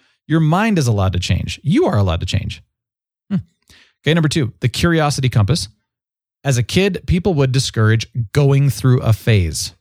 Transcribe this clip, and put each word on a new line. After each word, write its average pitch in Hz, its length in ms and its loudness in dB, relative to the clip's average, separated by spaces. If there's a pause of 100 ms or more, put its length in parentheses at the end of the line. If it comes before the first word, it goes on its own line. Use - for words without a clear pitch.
(260)
Your 160 140 0
mind 180 380 2
is 139 100 0
allowed 95 260 0
to 92 60 -2
change. - 440 -4
You 240 220 2
are - 120 0
allowed 90 220 0
to - 60 -6
change. - 360 -6 (680)
Hmm. 202 80 -2 (680)
Okay, 147 100 2
number 160 160 2
two, 139 300 -2
the 123 100 -2
curiosity 151 580 0
compass. 110 400 0 (760)
As 135 140 0
a 120 60 -2
kid, 190 440 -2
people 180 260 0
would 139 180 2
discourage 113 560 0 (240)
going 139 380 2
through 127 320 0
a 120 100 0
phase. 92 680 -2